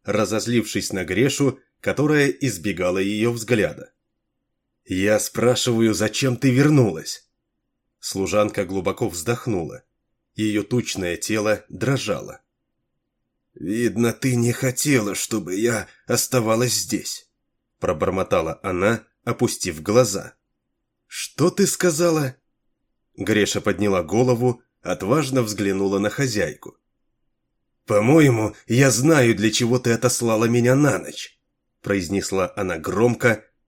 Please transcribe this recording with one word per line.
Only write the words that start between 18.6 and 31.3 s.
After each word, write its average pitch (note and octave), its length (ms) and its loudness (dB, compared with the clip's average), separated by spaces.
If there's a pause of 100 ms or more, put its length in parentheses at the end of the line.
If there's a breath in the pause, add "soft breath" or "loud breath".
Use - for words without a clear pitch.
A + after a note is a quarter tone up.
она, G2 420 0 (200)
опустив F#2 580 -4
глаза. G#2 520 0 (720)
"Что - 420 -2
ты F#3+ 160 0
сказала?" D#3+ 720 0 (800)
Греша G2+ 440 0
подняла F#2+ 440 0
голову, A#2+ 580 0 (200)
отважно C3 600 -2
взглянула G2 560 0
на G#2 100 0
хозяйку. G#2 720 -4 (1080)
"По-моему, A2+ 680 4 (140 loud breath)
я C3 240 4
знаю, B2 420 4
для G#2+ 160 2
чего A#2+ 300 0
ты A#2+ 100 -2
отослала A2+ 540 0
меня A#2+ 320 4
на C3+ 240 2
ночь", - 400 -16 (420)